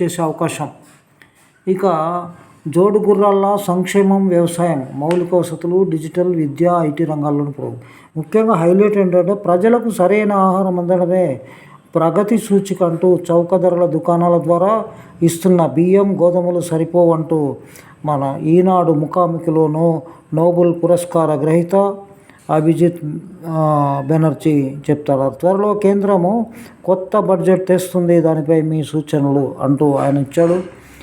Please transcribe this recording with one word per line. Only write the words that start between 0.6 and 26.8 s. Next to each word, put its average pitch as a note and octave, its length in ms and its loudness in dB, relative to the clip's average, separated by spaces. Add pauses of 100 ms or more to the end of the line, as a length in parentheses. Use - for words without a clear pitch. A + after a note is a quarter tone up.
ఇక F3 580 -2 (420)
జోడు G3 300 2
గుర్రాల్లా G3 580 2
సంక్షేమం, G3 720 0
వ్యవసాయం, E3+ 680 0
మౌలిక E3+ 400 -2
వసతులు, E3+ 480 -2
డిజిటల్, E3+ 540 -2
విద్య, E3 460 0
ఐటీ D3+ 220 -2
రంగాల్లోనూ D3 460 -2
పురోగతి. B2 300 -10 (360)
ముఖ్యంగా A3 380 0
హైలైట్ F#3+ 440 2
ఏంటంటే, F3+ 360 2
ప్రజలకు A3 560 0
సరైన G3+ 420 2
ఆహారం F#3+ 480 0
అందడమే F3 600 0 (540)
ప్రగతి F3 440 0
సూచిక G3 440 -2
అంటూ, E3+ 360 2 (120)
చౌక E3+ 260 2
ధరల F3 300 2
దుకాణాల E3+ 520 0
ద్వారా F3+ 460 0 (380)
ఇస్తున్న E3+ 440 2
బియ్యం, F3+ 540 2
గోధుమలు F3 400 0
సరిపోవంటూ E3 960 0 (480)
మన C#3 380 -4
ఈనాడు F3 500 4
ముఖాముఖిలోనూ D#3+ 1120 0 (320)
నోబెల్ E3+ 400 2 (100)
పురస్కార E3+ 500 0
గ్రహీత E3+ 600 0 (560)
అభిజిత్, D#3+ 480 2 (480)
ఆ, D3 600 0
బెనర్జీ D3+ 640 0 (200)
చెప్తారు. C3+ 500 -2
"త్వరలో G3 340 0
కేంద్రము G3+ 720 0 (380)